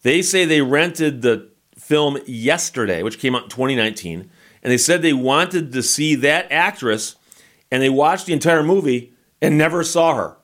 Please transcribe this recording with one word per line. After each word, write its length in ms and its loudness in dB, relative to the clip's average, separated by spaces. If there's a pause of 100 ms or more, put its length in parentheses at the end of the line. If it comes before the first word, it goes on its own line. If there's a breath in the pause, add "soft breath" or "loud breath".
They 200 2
say 220 0
they 160 2
rented 600 0
the 260 0 (280)
film 500 0
Yesterday, 760 -2
which 160 -6
came 160 -2
out 80 -4
in 60 -20
twenty 260 -2
nineteen, 560 -4 (320 soft breath)
and 100 0
they 60 2
said 240 2
they 100 4
wanted 600 0
to 100 -4
see 320 0
that 380 0
actress, 640 -2 (560 soft breath)
and 100 0
they 80 2
watched 360 0
the 60 -4
entire 300 2
movie 520 0 (280 soft breath)
and 160 2
never 240 2
saw 320 2
her. 300 -6